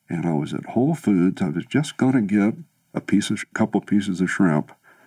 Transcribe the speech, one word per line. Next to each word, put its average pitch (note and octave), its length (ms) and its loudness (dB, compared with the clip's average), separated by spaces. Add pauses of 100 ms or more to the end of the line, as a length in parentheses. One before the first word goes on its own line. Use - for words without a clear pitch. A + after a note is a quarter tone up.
and E2 160 -4
I E2+ 100 0
was C#2+ 200 -2
at - 120 -8
Whole C#3 280 0
Foods. F#2 480 2
I - 60 0
was D#2 180 -6
just - 300 -2
gonna C3 260 2
get G#2 320 2 (400)
a - 60 -6
piece - 300 0
of, A2 140 -6 (100)
couple G#2+ 260 0
pieces G2 400 -2
of F2+ 100 0
shrimp, E2 400 0 (360)